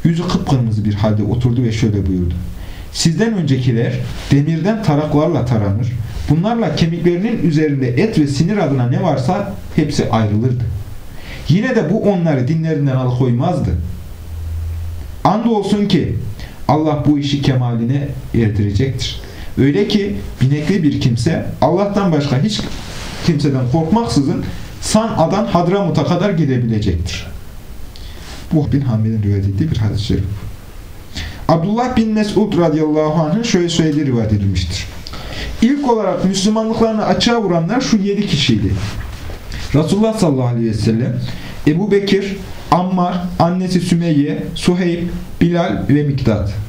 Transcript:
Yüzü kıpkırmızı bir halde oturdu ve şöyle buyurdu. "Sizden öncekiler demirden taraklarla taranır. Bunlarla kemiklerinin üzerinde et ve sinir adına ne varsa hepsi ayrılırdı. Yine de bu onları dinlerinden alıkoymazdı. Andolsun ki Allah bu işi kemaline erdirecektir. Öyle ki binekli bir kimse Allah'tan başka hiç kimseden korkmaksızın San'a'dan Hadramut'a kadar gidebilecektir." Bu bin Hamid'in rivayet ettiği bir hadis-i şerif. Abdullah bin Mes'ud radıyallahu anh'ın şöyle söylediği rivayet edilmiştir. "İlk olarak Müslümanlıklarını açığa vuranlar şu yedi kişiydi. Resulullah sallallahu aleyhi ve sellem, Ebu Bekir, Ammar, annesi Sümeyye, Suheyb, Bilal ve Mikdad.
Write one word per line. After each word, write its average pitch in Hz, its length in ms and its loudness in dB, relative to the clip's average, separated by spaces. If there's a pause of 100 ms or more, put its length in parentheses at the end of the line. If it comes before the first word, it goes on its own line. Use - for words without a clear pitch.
Yüzü 170 240 2
kıpkırmızı 113 580 0
bir 104 80 2
halde 104 300 2
oturdu 120 400 2
ve 110 80 0
şöyle 101 360 0
buyurdu. 90 260 0 (580)
"Sizden 190 420 0
öncekiler 127 600 2 (380)
demirden 165 520 2
taraklarla 147 640 2
taranır. 107 460 0 (380)
Bunlarla 196 460 2
kemiklerinin 175 680 0
üzerinde 147 440 2
et 156 320 2
ve 147 80 4
sinir 170 300 0
adına 135 300 2
ne 170 160 2
varsa 180 500 0 (220)
hepsi - 340 2
ayrılırdı. 113 540 2 (880)
Yine 220 260 4
de 170 140 2
bu 214 140 2
onları 165 440 2
dinlerinden 156 480 0
alıkoymazdı. 127 760 2 (1500)
Andolsun 208 640 2
ki - 280 2 (520)
Allah 151 400 2
bu 147 120 4
işi 139 220 -2
kemaline 123 680 0 (260)
erdirecektir. 104 880 0 (360)
Öyle 175 300 4
ki 202 280 0 (260)
binekli 151 420 2
bir 139 180 2
kimse 123 440 0 (160)
Allah'tan 196 500 2
başka 143 320 2
hiç 208 180 0 (640)
kimseden 135 460 2
korkmaksızın 160 720 2 (360)
San'a'dan 208 640 2
Hadramut'a 175 600 2
kadar 175 240 2
gidebilecektir." 110 1000 0 (1300)
Bu 143 180 2
bin 135 100 2
Hamid'in 110 420 0
rivayet 101 240 2
ettiği 156 240 0
bir - 60 -2
hadis-i 104 260 0
şerif. 92 200 0 (1200)
Abdullah 208 500 0
bin 220 160 2
Mes'ud 208 440 0
radıyallahu 156 560 2
anh'ın 175 300 0
şöyle 175 260 0
söylediği 156 360 2
rivayet 113 280 0
edilmiştir. 95 540 -2 (760)
"İlk 269 300 2
olarak 185 340 0
Müslümanlıklarını 220 800 2
açığa 233 380 2
vuranlar 175 380 2
şu 226 160 2
yedi 202 300 0
kişiydi. 110 440 2 (1040)
Resulullah 202 420 2
sallallahu 135 300 2
aleyhi 117 220 0
ve 107 40 -2
sellem, 113 460 0 (480)
Ebu 180 240 2
Bekir, 196 440 2 (360)
Ammar, 180 520 0 (160)
annesi 180 420 2
Sümeyye, 165 600 2 (120)
Suheyb, 175 520 0 (340)
Bilal 170 480 0
ve 147 140 4
Mikdad. 123 460 0 (200)